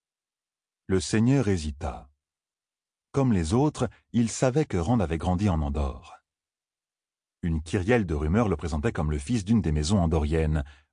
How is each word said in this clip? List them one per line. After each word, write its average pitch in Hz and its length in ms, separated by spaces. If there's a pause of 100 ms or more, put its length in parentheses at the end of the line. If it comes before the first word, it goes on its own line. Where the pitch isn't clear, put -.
(880)
Le 92 120
seigneur 117 480
hésita. 76 640 (1000)
Comme 131 220
les 85 200
autres, 131 360 (220)
il 113 180
savait 135 360
que 98 120
Rand 104 220
avait 85 180
grandi 90 320
en 80 120
Andorre. 71 580 (1200)
Une 80 180
kyrielle 104 440
de 82 100
rumeurs 87 340
le 82 80
présentait 80 340
comme 76 200
le 73 80
fils 110 260
d'une 110 160
des 80 100
maisons 76 280
andoriennes, 78 640 (300)